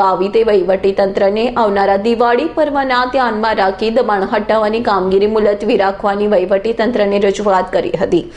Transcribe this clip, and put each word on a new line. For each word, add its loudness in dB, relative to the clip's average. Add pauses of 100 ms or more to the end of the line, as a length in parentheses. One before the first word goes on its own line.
ગાવિતે 2
વહીવટી 2
તંત્રને 0
આવનારા 2
દિવાળી 0 (100)
પર્વના 0
ધ્યાનમાં -2
રાખી -2
દબાણ 0
હટાવવાની 0
કામગીરી 0
મુલતવી 0
રાખવાની -2
વહીવટી 0
તંત્રને 0
રજૂઆત 0
કરી -2 (100)
હતી. -2